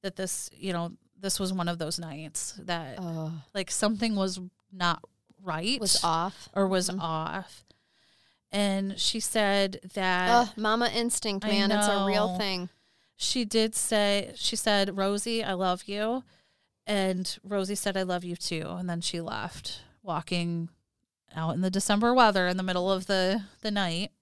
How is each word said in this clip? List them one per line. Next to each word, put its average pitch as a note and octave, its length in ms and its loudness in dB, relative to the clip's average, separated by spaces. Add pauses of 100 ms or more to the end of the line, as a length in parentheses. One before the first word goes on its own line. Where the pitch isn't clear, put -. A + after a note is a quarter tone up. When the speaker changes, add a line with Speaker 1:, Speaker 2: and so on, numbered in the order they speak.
Speaker 1:
that F#3 140 -6
this, - 420 -4
you F#3+ 160 -4
know, E3+ 180 -2 (280)
this G3 200 -2
was F#3+ 140 -2
one F3 140 0
of F3 100 -2
those E3+ 220 -4
nights D#3 580 -10
that, E3 400 -6
Speaker 2:
Ugh. E3 340 -4 (220)
Speaker 1:
like, G3 160 -4
something A3 460 0
was F#3+ 240 0 (320)
not F3 320 0 (360)
right F#3 400 -2
Speaker 2:
Was G3 240 2
off. E3+ 500 0
Speaker 1:
or G3 140 4
was F#3 220 2
Speaker 2:
Mm-hmm. F#3 100 -4
Speaker 1:
off." D#3+ 640 -4 (880)
And G3 480 0
she - 200 0
said G3+ 600 2 (140)
that F#3 360 2
Speaker 2:
Ugh, A#3+ 280 6
mama A3 320 2
instinct, A3+ 560 -2
Speaker 1:
I G#3+ 40 0
Speaker 2:
man. G3+ 220 4
It's G#3 160 4
a G3+ 180 2
real G#3 280 2
Speaker 1:
know. F3+ 60 -4
Speaker 2:
thing. F#3 300 -2 (460)
Speaker 1:
She - 300 0
did A3 300 0
say, G3+ 600 2
she - 200 -2
said, G3+ 420 2
"Rosie, G3+ 460 0
I G3 100 -2
love F#3 300 0
you." A3 400 -4 (640)
And F#3+ 560 0
Rosie G3 320 -2
said, G3 200 -2
"I F#3+ 60 0
love F3+ 220 -2
you F3 120 -6
too." D#3+ 360 -4
And F3+ 180 -6
then E3+ 120 -2
she E3+ 200 -4
left, - 600 -8 (200)
walking E3+ 680 -2 (680)
out D#3+ 180 -2
in E3+ 80 0
the F#3 80 2
December G#3 440 2
weather G#3 340 8
in F3+ 100 0
the F#3 60 -2
middle F#3 280 0
of F#3 140 0
the, F#3+ 380 2 (180)
the A3 100 -4
night. F#3+ 400 -2 (100)